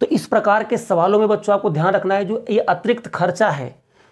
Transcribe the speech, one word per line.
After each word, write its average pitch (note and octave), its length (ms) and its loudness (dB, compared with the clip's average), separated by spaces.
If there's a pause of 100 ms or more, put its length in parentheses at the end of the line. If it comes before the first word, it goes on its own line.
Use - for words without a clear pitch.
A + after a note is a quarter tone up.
तो - 80 2
इस A#3+ 180 0
प्रकार G#3+ 380 2
के A3+ 140 -2
सवालों F#3+ 400 2
में G#3+ 100 2
बच्चों G#3 260 0
आपको G3+ 160 0
ध्यान D#3+ 240 0
रखना F#3+ 200 0
है, G3+ 100 0
जो G#3 260 -4
ये G#3 100 2
अतिरिक्त A#3 480 -2
खर्चा F3+ 420 0
है, C3+ 240 -8 (380)